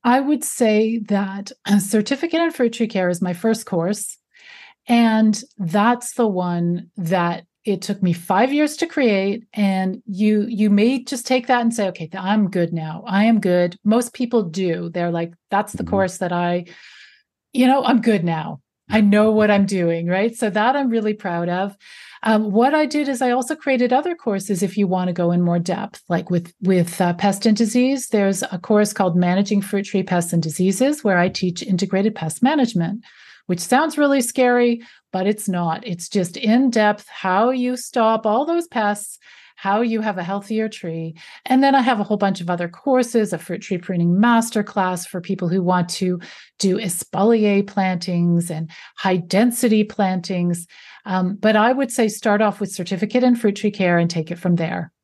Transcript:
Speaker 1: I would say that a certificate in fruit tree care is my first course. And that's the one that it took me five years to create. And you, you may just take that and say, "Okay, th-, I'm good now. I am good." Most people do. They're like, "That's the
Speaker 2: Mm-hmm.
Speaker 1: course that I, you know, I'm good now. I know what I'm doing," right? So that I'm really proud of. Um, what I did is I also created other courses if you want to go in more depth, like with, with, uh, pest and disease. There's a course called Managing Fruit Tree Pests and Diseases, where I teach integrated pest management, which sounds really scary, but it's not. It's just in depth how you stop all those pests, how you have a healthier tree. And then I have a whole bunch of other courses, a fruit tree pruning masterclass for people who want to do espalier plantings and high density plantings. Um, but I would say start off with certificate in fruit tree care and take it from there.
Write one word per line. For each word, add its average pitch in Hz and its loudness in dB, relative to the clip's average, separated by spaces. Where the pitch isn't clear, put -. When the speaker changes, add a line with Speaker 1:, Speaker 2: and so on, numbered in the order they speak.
Speaker 1:
I 254 4
would 294 -2
say 220 2
that 196 -4
a 202 4
certificate 269 -2
in 339 0
fruit 240 0
tree 226 -2
care 185 0
is 175 -2
my 180 -2
first 226 -2
course. 185 -4
And 220 4
that's 208 0
the 233 0
one 175 -2
that 170 -2
it 196 -2
took 202 -4
me 175 2
five 202 0
years 294 0
to 339 -2
create. 214 0
And 190 0
you, 214 0
you 214 0
may 233 4
just - -8
take 254 0
that 240 2
and 233 0
say, 202 -2
"Okay, 165 -10
th-, 190 -10
I'm 196 2
good 170 0
now. 160 -8
I 196 2
am 226 4
good." 175 2
Most 240 2
people 240 0
do. 170 -4
They're 175 -4
like, 170 -6
"That's 202 -2
the - -8
Speaker 2:
Mm-hmm. - -8
Speaker 1:
course 190 -2
that 175 -4
I, 175 -2
you 254 2
know, 262 4
I'm 233 2
good 202 2
now. 160 -4
I 214 2
know 208 6
what 214 4
I'm 202 4
doing," 170 -2
right? 202 0
So 214 -2
that 214 2
I'm 277 0
really 214 0
proud 170 -4
of. 190 -4
Um, 214 2
what 247 4
I 311 2
did 294 -2
is 269 -2
I 247 0
also 254 -2
created 247 0
other 320 0
courses 196 -4
if 180 -4
you 202 2
want 185 0
to 175 -2
go 175 0
in 175 2
more 175 2
depth, - -6
like 175 -2
with, 170 -2
with, 180 0
uh, 175 2
pest 196 -2
and 214 4
disease. 247 0
There's 196 0
a 175 -8
course 208 2
called 185 2
Managing 196 2
Fruit 196 -4
Tree 190 -2
Pests 175 -2
and 170 2
Diseases, 190 0
where 190 2
I 175 2
teach 180 -4
integrated 196 -2
pest - -6
management, 240 0
which 175 -2
sounds 294 0
really 277 2
scary, 240 2
but 185 -2
it's 208 -2
not. 175 -4
It's 175 -8
just 233 -2
in 247 2
depth 214 0
how 190 0
you 254 -2
stop 226 -2
all 233 2
those 339 -2
pests, 208 -4
how 202 0
you 226 0
have 208 -4
a 175 -6
healthier 202 -4
tree. 165 -10
And 262 4
then 277 4
I 262 6
have 233 2
a 202 0
whole 202 0
bunch 196 0
of 170 -6
other 175 -2
courses, 240 0
a 160 -6
fruit - -10
tree 180 -4
pruning 175 0
masterclass 208 0
for 180 -10
people 185 -4
who 185 0
want 175 0
to 180 -2
do 190 0
espalier 208 0
plantings 175 0
and 160 -8
high 185 0
density 214 2
plantings. 180 -2
Um, 185 -2
but 214 2
I 226 4
would 262 -2
say 226 0
start 208 0
off 208 0
with 196 -4
certificate 202 -2
in 247 4
fruit 208 0
tree 208 -2
care 175 2
and 170 2
take 170 -6
it 175 -10
from 175 2
there. 170 -4